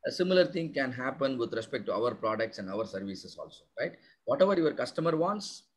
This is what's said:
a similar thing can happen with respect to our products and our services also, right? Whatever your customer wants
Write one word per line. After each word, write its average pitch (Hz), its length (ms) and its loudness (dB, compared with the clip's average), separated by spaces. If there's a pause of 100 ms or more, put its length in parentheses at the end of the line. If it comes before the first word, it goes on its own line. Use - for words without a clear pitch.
a - 40 -2
similar 180 360 6
thing 165 260 -4
can 135 180 0
happen 131 480 -2
with 117 160 0
respect 110 320 -4
to 101 80 -2
our 113 200 0
products 110 440 -2
and 95 120 -8
our 104 160 -2
services 98 520 -10
also, - 260 -16 (140)
right? 165 140 -2 (320)
Whatever 180 320 6
your 160 160 4
customer 160 440 -2
wants 196 480 -2 (120)